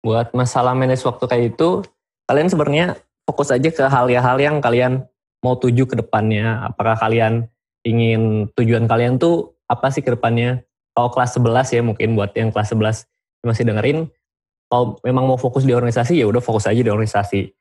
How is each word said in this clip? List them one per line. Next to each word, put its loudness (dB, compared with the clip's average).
Buat -2
masalah 0
manage 0
waktu -4
kayak 0
itu, 0
kalian 2
sebenarnya 2
fokus -2
aja 2
ke -2
hal-hal 2
yang 0
kalian 0
mau 0
tuju 2
ke -2
depannya. -2
Apakah -2
kalian 0
ingin, 0
tujuan 2
kalian 2
tuh 0
apa -2
sih -4
ke 0
depannya? -2
Kalau 0
kelas -2
sebelas 2
ya, 2
mungkin -2
buat 0
yang -2
kelas -2
sebelas 0
masih -2
dengerin, 0
kalau 0
memang 0
mau 0
fokus -2
di 4
organisasi, 0
ya 2
udah 0
fokus -2
aja 2
di 2
organisasi. -2